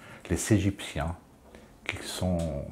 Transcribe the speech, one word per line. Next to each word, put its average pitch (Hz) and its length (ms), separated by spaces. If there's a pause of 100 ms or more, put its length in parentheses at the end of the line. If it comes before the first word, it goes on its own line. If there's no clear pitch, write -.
(300)
les 85 240
Égyptiens, 92 640 (720)
qui - 160
sont 82 680